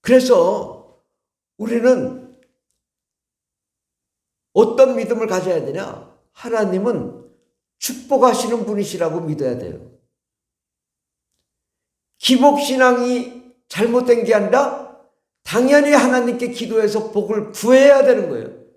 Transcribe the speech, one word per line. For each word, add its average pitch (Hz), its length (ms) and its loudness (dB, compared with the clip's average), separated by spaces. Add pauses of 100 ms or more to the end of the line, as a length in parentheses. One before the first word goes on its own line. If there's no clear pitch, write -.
그래서 220 1000 0 (560)
우리는 233 760 -2 (2250)
어떤 247 420 4
믿음을 226 320 -4
가져야 180 380 -4
되냐? - 500 -12 (160)
하나님은 202 960 -4 (520)
축복하시는 233 880 -2
분이시라고 175 560 -6
믿어야 151 360 -6
돼요. - 340 -14 (2250)
기복신앙이 254 1300 0 (220)
잘못된 233 560 0
게 220 100 0
아니라 214 640 -2 (460)
당연히 285 480 2
하나님께 247 580 0
기도해서 214 640 -4
복을 208 400 -4
구해야 262 520 6
되는 254 260 2
거예요. 113 360 -12 (120)